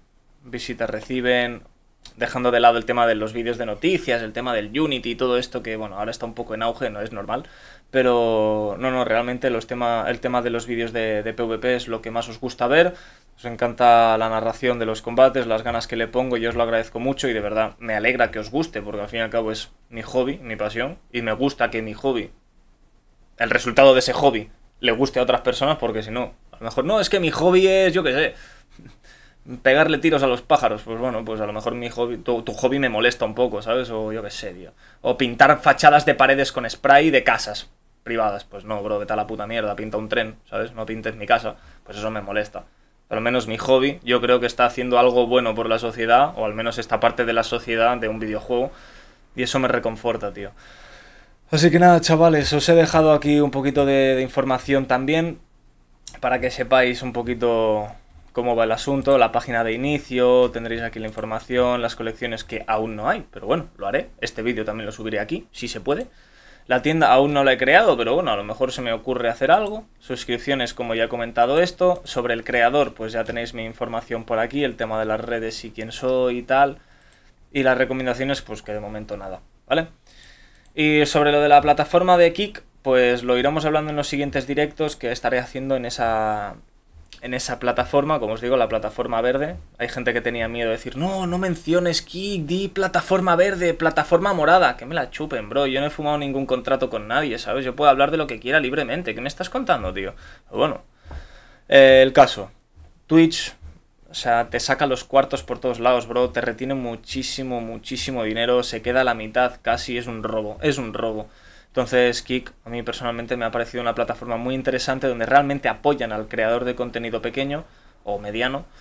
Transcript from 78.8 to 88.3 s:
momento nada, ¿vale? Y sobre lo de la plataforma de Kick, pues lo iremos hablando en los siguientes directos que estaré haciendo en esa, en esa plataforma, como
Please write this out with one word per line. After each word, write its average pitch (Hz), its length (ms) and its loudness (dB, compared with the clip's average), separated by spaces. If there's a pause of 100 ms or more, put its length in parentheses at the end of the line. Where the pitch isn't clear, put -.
momento 107 340 -10
nada, 95 240 -12 (260)
¿vale? 160 220 0 (880)
Y 151 300 4
sobre 147 260 4
lo 147 80 4
de 147 80 4
la 143 140 10
plataforma 160 560 4
de 170 160 6
Kick, 208 300 -6 (180)
pues 123 420 2
lo 123 140 2
iremos 147 260 0
hablando 151 280 0
en 151 40 -6
los 147 140 -4
siguientes 139 360 -2
directos 147 520 -2
que 120 160 -4
estaré 123 260 -2
haciendo 131 380 -4
en 123 80 -6
esa, 110 680 -2 (680)
en 123 120 -8
esa 123 240 -6
plataforma, 139 600 0
como 110 140 -4